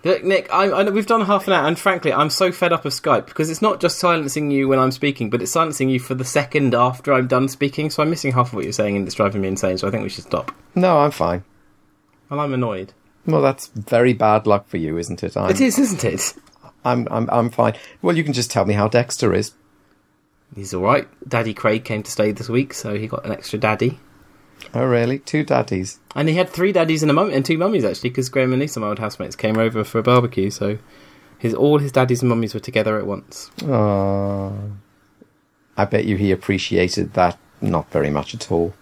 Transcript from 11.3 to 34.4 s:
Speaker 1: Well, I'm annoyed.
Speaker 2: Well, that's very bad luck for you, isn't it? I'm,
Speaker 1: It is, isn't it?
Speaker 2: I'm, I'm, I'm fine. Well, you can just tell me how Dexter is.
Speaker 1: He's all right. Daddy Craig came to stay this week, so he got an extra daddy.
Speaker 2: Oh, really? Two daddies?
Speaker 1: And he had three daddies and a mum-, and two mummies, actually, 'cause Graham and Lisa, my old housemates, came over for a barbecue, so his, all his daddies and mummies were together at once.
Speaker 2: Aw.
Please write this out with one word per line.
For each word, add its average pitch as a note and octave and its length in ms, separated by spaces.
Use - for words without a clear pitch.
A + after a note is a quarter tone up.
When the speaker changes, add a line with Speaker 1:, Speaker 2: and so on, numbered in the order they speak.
Speaker 1:
Well, C#3+ 100
I'm D3 140
annoyed. G#2+ 400
Speaker 2:
Well, D#3 160
that's C3+ 240
very A#2+ 460
bad G#2+ 340
luck G2+ 200
for - 100
you, D#2+ 200
isn't F2 260
it? F#2+ 140
I'm, F#2+ 140
Speaker 1:
It F#2+ 100
is, C4 160
isn't A3 260
it? - 300
Speaker 2:
I'm, B2 280
I'm, A2+ 200
I'm A#2 200
fine. A2+ 240
Well, E3+ 160
you D#3+ 60
can D3 100
just A#2 160
tell G2 160
me G#2 80
how G#2 140
Dexter A#2+ 480
is. G2 160
Speaker 1:
He's G2 180
all F#2 80
right. A#2+ 260
Daddy A2+ 240
Craig A2 320
came G#2+ 160
to - 80
stay G#2+ 220
this G#2+ 180
week, C3 240
so G#2+ 240
he G#2+ 80
got - 180
an G#2+ 80
extra - 280
daddy. G#2+ 400
Speaker 2:
Oh, A#2+ 100
really? A#2+ 340
Two D3+ 240
daddies? G2 560
Speaker 1:
And D3 140
he D#3 60
had F3+ 140
three F#3 220
daddies D#3+ 300
and D3+ 80
a C#3+ 60
mum-, F#3 160
and C3+ 120
two E3 140
mummies, F3+ 260
actually, G#2+ 280
'cause B2+ 180
Graham B2+ 240
and B2+ 80
Lisa, D3 180
my G#2+ 100
old G#2+ 100
housemates, G#2 360
came A2 220
over A2+ 260
for - 160
a A2 40
barbecue, A#2+ 480
so G#2 260
his, A2+ 140
all D3 260
his C#3+ 120
daddies B2+ 300
and B2+ 80
mummies A2+ 240
were A2 60
together A2 400
at G2 80
once. - 420
Speaker 2:
Aw. G2 840